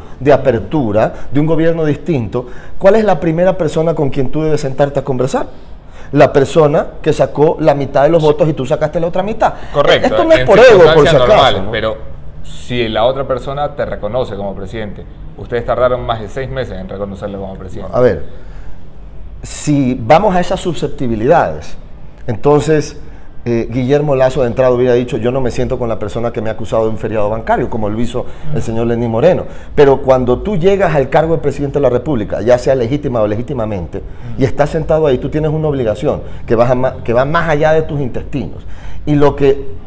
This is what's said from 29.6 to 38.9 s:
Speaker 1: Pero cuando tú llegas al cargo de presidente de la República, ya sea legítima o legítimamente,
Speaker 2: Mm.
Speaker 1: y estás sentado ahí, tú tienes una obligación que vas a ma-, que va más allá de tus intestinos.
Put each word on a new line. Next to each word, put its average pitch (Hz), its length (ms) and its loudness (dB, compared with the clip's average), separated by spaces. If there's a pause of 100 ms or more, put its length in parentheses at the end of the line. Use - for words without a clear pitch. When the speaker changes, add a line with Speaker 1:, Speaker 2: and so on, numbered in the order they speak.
Speaker 1:
Pero 135 260 4
cuando 127 380 2
tú 208 180 -4
llegas 185 380 2
al 135 140 0
cargo 160 260 2
de 143 60 -4
presidente 143 360 -4
de 139 60 0
la 123 80 4
República, 120 500 -2
ya 123 160 4
sea 135 160 0
legítima 127 480 -2
o 107 60 2
legítimamente, 107 720 -4
Speaker 2:
Mm. - 420 -8
Speaker 1:
y 127 40 4
estás 143 260 0
sentado 156 340 0
ahí, 135 140 2
tú 143 100 -6
tienes 151 220 -2
una 156 160 -2
obligación 123 540 -2 (260)
que 113 80 2
vas 120 160 4
a 127 40 4
ma-, 127 280 0
que 117 100 -2
va 127 120 4
más 160 220 0
allá 156 260 2
de 160 100 2
tus 151 180 -4
intestinos. 113 600 -6 (420)